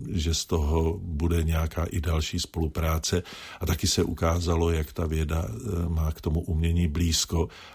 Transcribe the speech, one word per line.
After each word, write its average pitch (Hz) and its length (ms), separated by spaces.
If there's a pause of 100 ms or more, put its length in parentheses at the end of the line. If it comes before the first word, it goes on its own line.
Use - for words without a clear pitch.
(120)
že 80 220
z - 120
toho 80 540
bude 82 440
nějaká 80 420
i 87 160
další 80 380
spolupráce. 80 840 (360)
A 90 60
taky 92 220
se 90 160
ukázalo, 82 680
jak 78 220
ta 85 140
věda, 78 400
eh, 85 420
má 80 220
k - 100
tomu 80 200
umění 85 460
blízko 80 600 (280)